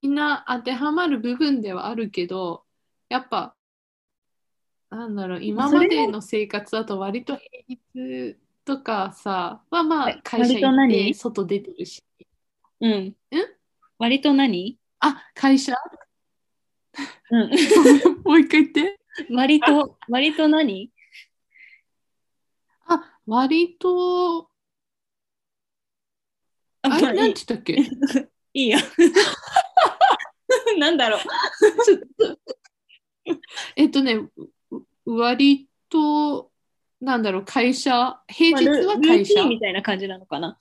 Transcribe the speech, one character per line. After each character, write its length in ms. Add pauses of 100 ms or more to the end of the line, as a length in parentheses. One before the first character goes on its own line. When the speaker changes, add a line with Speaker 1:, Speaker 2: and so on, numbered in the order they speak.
Speaker 1:
み 80
ん 60
な 320
当 140
て 100
は 200
ま 160
る 120
部 160
分 260
で 120
は 140
あ 80
る 140
け 180
ど、 380 (440)
や 100
っ 100
ぱ、 260 (1300)
な 180
ん 80
だ 120
ろ 100
う、 160
Speaker 2:
ま 120
あ、 40
そ 40
れ 60
は 60
Speaker 1:
今 120
ま 100
で 40
の 100
生 260
活 240
だ 140
と 140
割 260
と 100
平 440 (160)
日 420 (260)
と 180
か 320
さ、 560
は、 140
ま 200
あ、 20
Speaker 2:
は 60
い。 120
Speaker 1:
会 180
社 40
行 120
っ 20
て、 60
Speaker 2:
割 60
と 0
何？ 420
Speaker 1:
外 320
出 140
て 140
る 120
し。 180 (760)
Speaker 2:
う 80
ん。 40
Speaker 1:
ん？ 240 (800)
Speaker 2:
割 240
と 120
何？ 440 (220)
Speaker 1:
あ、 240 (120)
会 240
社？ 160 (1600)
Speaker 2:
う 160
ん。 40
Speaker 1:
<laughs> 240
ご 80
め 80
ん、 320
も 100
う 60
一 80
回 160
言 60
っ 40
て。 260 (300)
Speaker 2:
割 300
と、 380 (100)
割 280
と 120
何？ 440 (1900)
Speaker 1:
あ、 400
割 520
と、 720 (2250)
Speaker 2:
あ、 80
Speaker 1:
あ 80
れ？ 40
Speaker 2:
ま 80
あ、 40
い 20
い。 20
Speaker 1:
な 120
ん 40
て 140
言 100
っ 20
た 20
っ 20
け？ 160
Speaker 2:
<laughs> 500 (240)
い 140
い 20
よ。 80 (200)
<laughs> 1800
な 140
ん 60
だ 120
ろ 80
う。 40
<laughs> 640
ち 80
ょ 20
っ 40 (180)
と。 220 (1400)
Speaker 1:
え 100
っ 60
と 120
ね、 120
う-、 140 (760)
割 640 (200)
と、 600 (480)
な 180
ん 60
だ 80
ろ 80
う、 60
会 280
社、 540
平 320
日 80
は 60
会 100
社。 20
Speaker 2:
ま 60
あ、 40
ル-、 60
ル 220
ー 40
テ 140
ィ 40
ン 40
み 100
た 100
い 40
な 80
感 180
じ 80
な 100
の 80
か 140
な。 220